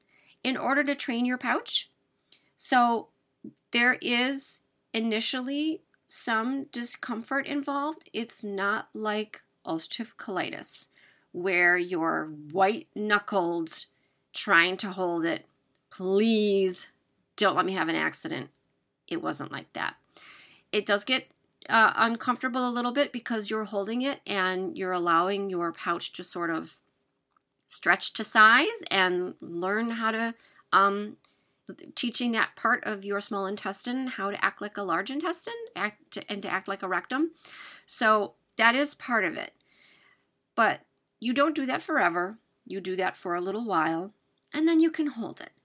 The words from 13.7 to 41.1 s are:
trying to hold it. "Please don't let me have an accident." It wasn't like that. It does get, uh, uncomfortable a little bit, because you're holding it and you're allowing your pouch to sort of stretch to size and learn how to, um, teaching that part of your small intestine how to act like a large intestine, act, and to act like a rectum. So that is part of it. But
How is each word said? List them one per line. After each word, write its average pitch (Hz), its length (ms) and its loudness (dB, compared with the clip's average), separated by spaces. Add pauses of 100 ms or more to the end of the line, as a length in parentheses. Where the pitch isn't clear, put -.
trying 185 440 4
to 196 140 -4
hold 175 340 0
it. 165 220 -2 (440)
"Please 196 1000 2 (480)
don't 190 200 4
let 180 100 2
me 190 60 -2
have 175 160 -2
an 165 80 0
accident." 156 540 -4 (580)
It 165 140 -4
wasn't 147 280 -6
like - 220 -12
that. - 240 -4 (760)
It 208 160 0
does 208 180 0
get, - 280 -2 (360)
uh, 220 280 6
uncomfortable 240 720 0
a - 20 -2
little 240 220 -2
bit, 285 200 2
because 220 380 -4
you're 220 140 -2
holding 214 380 -2
it 269 240 -4
and 185 500 -2
you're 185 160 -4
allowing 180 580 2
your 170 220 -2
pouch - 400 -4
to 196 100 -12
sort 170 280 -4
of 165 280 -6 (880)
stretch - 460 0
to - 100 -4
size 254 680 6
and 180 500 2
learn 190 500 -2
how 226 220 -2
to, 226 220 -2 (380)
um, 202 440 4 (800)
teaching 240 380 -2
that - 220 0
part 233 300 0
of 202 200 -6
your 202 160 -2
small 202 260 -4
intestine 240 640 -6
how 202 220 -4
to - 140 -4
act - 160 -2
like 208 160 -8
a 208 60 -4
large 185 280 -2
intestine, 339 440 -6 (200)
act, 208 440 -8 (100)
and 202 140 -8
to 202 80 -6
act 190 180 -4
like 196 140 -4
a 190 60 -4
rectum. 254 420 0 (560)
So 214 480 4 (220)
that 233 180 4
is 285 200 0
part 226 300 -2
of 160 120 -2
it. - 180 -10 (1000)
But 214 300 2 (340)